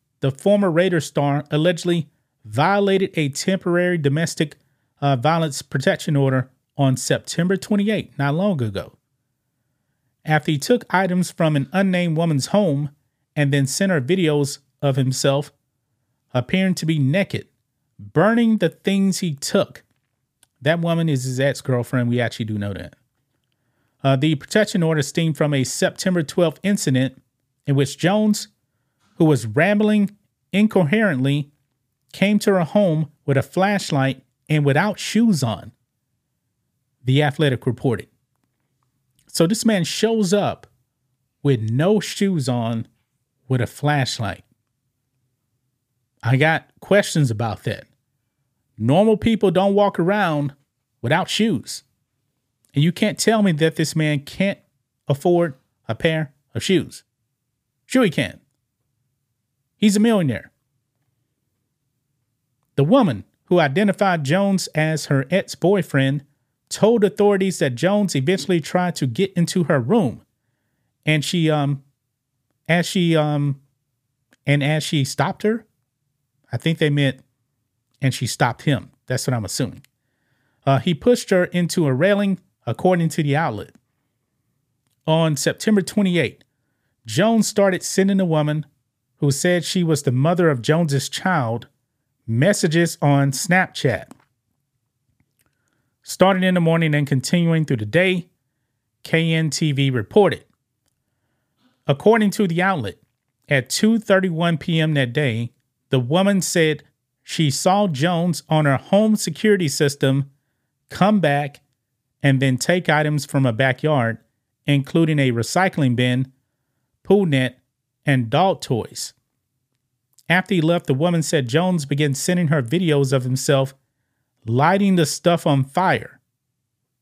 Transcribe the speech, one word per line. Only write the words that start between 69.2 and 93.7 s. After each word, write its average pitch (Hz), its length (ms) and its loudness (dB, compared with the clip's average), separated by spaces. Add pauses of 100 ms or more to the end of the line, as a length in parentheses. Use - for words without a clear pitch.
into 170 320 -2
her 147 140 2
room. 127 440 -2 (800)
And 151 180 0
she, 160 280 0
um, 143 320 -2 (840)
as 165 200 0
she, 170 280 2
um, 147 460 0 (840)
and 143 160 2
as 151 200 -2
she 147 200 -2
stopped 143 400 -4
her, 226 240 -2 (840)
I 117 60 -6
think 160 220 -2
they 156 100 2
meant, 143 300 0 (840)
and 131 120 0
she - 140 -6
stopped - 360 -4
him. 120 280 -2 (140)
That's - 220 -6
what 131 60 -2
I'm 113 120 -4
assuming. 104 400 -8 (800)
Uh, 139 140 2
he 180 140 -2
pushed 240 360 0
her 180 160 2
into 175 400 -2
a 135 80 0
railing, 196 460 0 (260)
according 170 440 0
to 160 140 -2
the 139 120 0
outlet. 139 400 -6 (1300)
On 160 300 2
September 196 460 0
twenty-eighth, 175 640 -2 (640)
Jones 214 420 2
started 196 360 0
sending 196 360 0
a 190 60 0
woman 151 400 0 (520)
who 143 140 2
said 175 320 0
she 185 200 -2
was 156 200 0
the - 80 0
mother 165 380 2
of 131 120 0
Jones's 143 480 0
child 120 580 -4 (580)
messages 165 760 0
on 139 300 2
Snapchat. 160 800 -2 (1900)